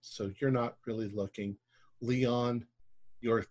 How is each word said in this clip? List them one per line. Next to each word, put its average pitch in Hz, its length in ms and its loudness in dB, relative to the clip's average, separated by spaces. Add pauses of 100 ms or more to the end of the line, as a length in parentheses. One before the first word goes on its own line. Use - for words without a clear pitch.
so - 360 -6
you're 135 120 2
not 120 260 2 (100)
really 110 220 -2
looking. 101 480 -4 (460)
Leon, 120 640 2 (560)
you're 113 180 4 (100)